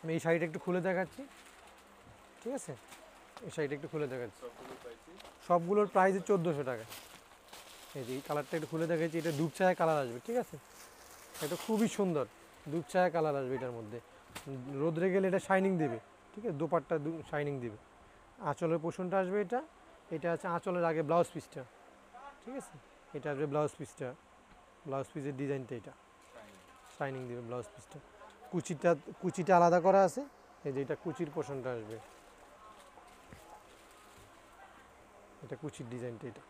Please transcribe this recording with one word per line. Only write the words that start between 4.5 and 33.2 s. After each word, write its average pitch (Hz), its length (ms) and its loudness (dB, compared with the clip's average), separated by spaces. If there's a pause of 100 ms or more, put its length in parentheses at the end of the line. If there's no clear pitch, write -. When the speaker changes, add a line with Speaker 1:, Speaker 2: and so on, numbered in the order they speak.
Speaker 2:
প্রাইসই? - 340 -18 (320)
Speaker 1:
সবগুলোর 180 460 4
প্রাইসই 190 340 6
চোদ্দোশো 165 420 2
টাকা। 113 140 -4 (1120)
এই 131 80 -6
যে 127 100 -6
এই 139 120 -6
কালারটা 147 300 -2
একটু 156 140 -4
খুলে 160 200 0
দেখাচ্ছি, 165 300 0
এটা 165 180 0
দুধ 160 180 2
ছায়া 185 220 6
কালার 160 240 4
আসবে, 120 220 -4
ঠিক 233 160 -2
আছে? - 140 -8 (880)
এটা 160 200 -2
খুবই 220 240 4 (100)
সুন্দর, 170 260 2 (480)
দুধ 160 200 -2
ছায়া 180 220 6
কালার 156 260 2
আসবে 127 180 -2
এটার 123 200 -4
মধ্যে। 113 200 -10 (840)
রোদ্রে 165 320 2
গেলে 190 160 4
এটা 185 180 2
শাইনিং 190 240 6 (100)
দেবে, 117 160 0 (340)
ঠিক 208 140 -12
আছে? 170 160 -2
দোপাট্টা 160 320 0 (100)
দু-, 160 260 -4
শাইনিং 147 240 -2 (100)
দিবে। 107 140 -8 (720)
আঁচলের 165 340 0
পোর্শনটা 180 380 -2
আসবে 190 240 0
এটা, 240 140 -2 (560)
এটা 165 180 -2
আছে 165 120 -6 (100)
আঁচলের 175 340 0
আগে 160 180 2
ব্লাউজ 165 260 6
পিসটা, 139 280 -10 (800)
ঠিক 247 180 -12
আছে? - 140 -16 (420)
এটা 147 160 -4
আসবে 143 200 0
ব্লাউজ 151 260 2
পিসটা, 139 300 -8 (800)
ব্লাউজ 135 260 -4
পিসের 143 280 -6
ডিজাইনটা 135 400 -4
এটা। - 120 -18 (420)
Speaker 2:
শাইনিং। 104 260 -20 (360)
Speaker 1:
শাইনিং 135 320 -4
দিবে 120 200 -8
ব্লাউজ 123 260 -6
পিসটা। - 240 -18 (520)
কুচিটা, 175 400 2 (320)
কুচিটা 185 360 2
আলাদা 175 280 8
করা 190 220 10
আছে, 254 140 -2 (440)
এই 139 80 -2
যে 135 100 0
এটা 143 180 -2
কুচির 160 320 -4
পোর্শনটা 135 420 -4
আসবে। 110 200 -8 (3500)